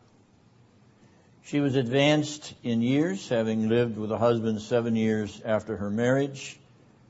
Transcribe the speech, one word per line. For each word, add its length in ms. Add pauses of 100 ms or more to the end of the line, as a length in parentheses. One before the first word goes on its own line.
(1400)
She 160
was 160
advanced 760 (120)
in 180
years, 460
having 400
lived 280
with 140
a 80
husband 420
seven 360
years 480
after 320
her 120
marriage, 720 (500)